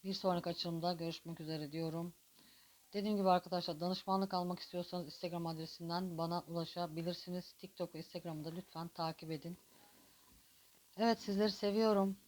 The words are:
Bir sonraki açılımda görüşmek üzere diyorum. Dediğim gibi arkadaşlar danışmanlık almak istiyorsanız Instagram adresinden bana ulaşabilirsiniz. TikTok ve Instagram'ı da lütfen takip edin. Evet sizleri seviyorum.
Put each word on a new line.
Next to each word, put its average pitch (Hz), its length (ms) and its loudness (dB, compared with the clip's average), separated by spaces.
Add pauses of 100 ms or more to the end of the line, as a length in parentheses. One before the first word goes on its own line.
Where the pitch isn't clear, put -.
Bir 190 100 -2
sonraki 175 360 2
açılımda 170 440 0
görüşmek 165 460 -6
üzere 151 320 -6
diyorum. 165 420 -2 (800)
Dediğim 208 240 2
gibi 190 120 6
arkadaşlar 175 500 2
danışmanlık 190 540 2
almak 180 260 0
istiyorsanız 175 460 -4
Instagram 170 420 -4
adresinden 165 720 -4
bana 165 240 0
ulaşabilirsiniz. 170 1120 -4
TikTok 185 420 -8
ve - 40 -6
Instagram'ı 165 460 -6
da 165 40 -4
lütfen 170 380 -8
takip 160 440 -4
edin. 170 260 -6 (1400)
Evet 226 220 6
sizleri 202 320 4
seviyorum. 202 680 4 (100)